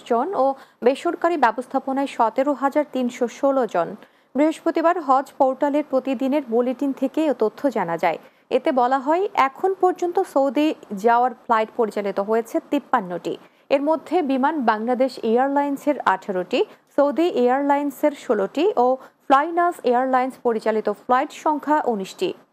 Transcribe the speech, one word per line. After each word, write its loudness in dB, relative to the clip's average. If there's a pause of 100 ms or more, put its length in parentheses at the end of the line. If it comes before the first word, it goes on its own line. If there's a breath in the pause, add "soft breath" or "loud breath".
জন 0 (160)
ও 4 (400 loud breath)
বেসরকারি 0
ব্যবস্থাপনায় -2
সতেরো 0 (100)
হাজার 0 (100)
তিনশো -2 (140)
ষোলো 0 (100)
জন। 0 (480 soft breath)
বৃহস্পতিবার 0 (120)
হজ 2 (120)
পোর্টালের 0
প্রতিদিনের -2 (100)
বুলেটিন 0 (100)
থেকে -2 (100)
এ -2
তথ্য -2 (160)
জানা -2
যায়। 0 (380 soft breath)
এতে -2 (120)
বলা 2
হয়, 2 (240)
এখন -2 (120)
পর্যন্ত 0 (160)
সৌদি 2 (380)
যাওয়ার 4 (120)
ফ্লাইট 0 (100)
পরিচালিত -2 (120)
হয়েছে -2 (140)
তিপ্পান্নটি। -4 (420 soft breath)
এর 0
মধ্যে -2 (140)
বিমান 0 (160)
বাংলাদেশ 0 (200)
এয়ারলাইন্সের 0 (160)
আঠারোটি, -2 (360 loud breath)
সৌদি 2 (160)
এয়ারলাইন্সের 0 (120)
ষোলোটি 0 (200)
ও 4 (400 loud breath)
ফ্লাইনাস 2 (140)
এয়ারলাইন্স 0 (120)
পরিচালিত -2 (160)
ফ্লাইট 0 (120)
সংখ্যা 0 (140)
উনিশটি। -4 (240)